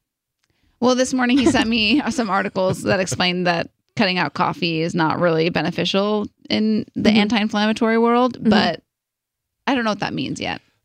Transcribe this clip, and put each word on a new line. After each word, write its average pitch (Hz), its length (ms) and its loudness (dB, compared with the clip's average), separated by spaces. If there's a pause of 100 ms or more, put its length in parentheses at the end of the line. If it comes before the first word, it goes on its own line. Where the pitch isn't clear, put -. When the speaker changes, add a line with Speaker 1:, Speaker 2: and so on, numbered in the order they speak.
(800)
Speaker 1:
Well, 247 160 2
this 254 180 0
morning 247 240 2
he 254 80 4
sent 240 240 2
me 226 360 2
Speaker 2:
<laughs> 220 40 -4
Speaker 1:
some 226 220 -2
articles 190 520 -2
that 208 160 0
explained 180 480 -2
that 170 220 -2 (260)
cutting 185 220 2
out 160 160 -2
coffee 165 480 -2
is 170 140 -2
not 156 240 0
really 165 300 2
beneficial 196 760 -2 (220)
in 214 360 0 (100)
the 208 160 0
Speaker 2:
Mm-hmm. 214 80 4
Speaker 1:
anti-inflammatory 214 800 0
world, 240 400 2
Speaker 2:
Mm-hmm. - 100 0
Speaker 1:
but 180 320 2 (840)
I 269 80 2
don't 240 80 -2
know 214 80 0
what 202 80 -4
that - 160 -6
means - 260 -6
yet. 87 200 -6 (240)